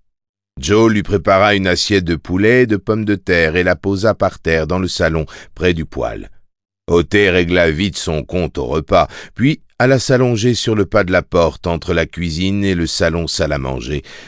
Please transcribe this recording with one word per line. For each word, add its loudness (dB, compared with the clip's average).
Joe 2
lui 0
prépara 2
une 0
assiette 0
de -2
poulet 2
et 2
de 0
pommes -4
de 0
terre 0
et 2
la 2
posa 0
par -2
terre 0
dans -2
le -2
salon, -2
près 0
du -6
poêle. -8
Ôté 2
régla 2
vite -2
son -4
compte -4
au -4
repas, 0
puis 0
alla 4
s'allonger 2
sur -2
le 2
pas 2
de -4
la 4
porte 0
entre -2
la 0
cuisine -4
et 2
le -2
salon -2
salle -4
à -2
manger, -6